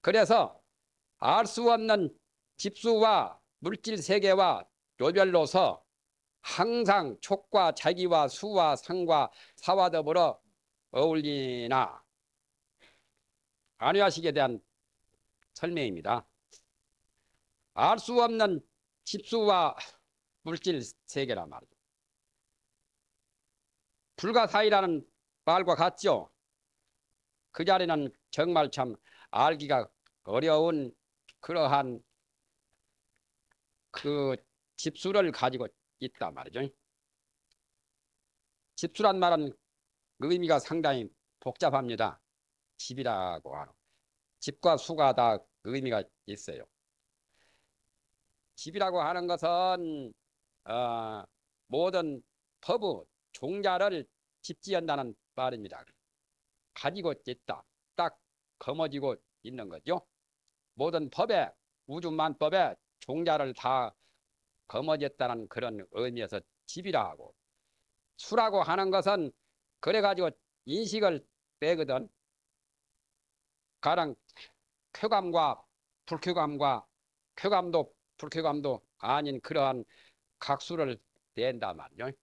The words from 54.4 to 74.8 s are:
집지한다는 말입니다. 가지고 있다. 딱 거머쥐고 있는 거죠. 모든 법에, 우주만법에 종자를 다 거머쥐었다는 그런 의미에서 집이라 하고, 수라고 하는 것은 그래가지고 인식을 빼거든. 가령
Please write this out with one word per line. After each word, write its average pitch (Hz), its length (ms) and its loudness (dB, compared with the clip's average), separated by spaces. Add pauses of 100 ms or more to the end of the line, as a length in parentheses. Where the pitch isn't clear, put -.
집지한다는 156 760 -4 (200)
말입니다. 113 480 -6 (880)
가지고 165 400 -4 (120)
있다. - 380 -10 (320)
딱 170 240 -4 (380)
거머쥐고 143 580 -4 (280)
있는 113 260 -14
거죠. 147 360 -6 (680)
모든 156 360 -2
법에, 196 400 0 (360)
우주만법에 156 880 0 (240)
종자를 151 540 -2
다 127 420 -2 (720)
거머쥐었다는 131 800 -4
그런 113 420 -8
의미에서 113 500 -6 (240)
집이라 160 440 -4
하고, 71 260 -18 (840)
수라고 214 460 2
하는 190 260 0
것은 185 420 0 (480)
그래가지고 185 520 0 (340)
인식을 185 600 0 (340)
빼거든. 147 500 -2 (1800)
가령 160 280 0 (760)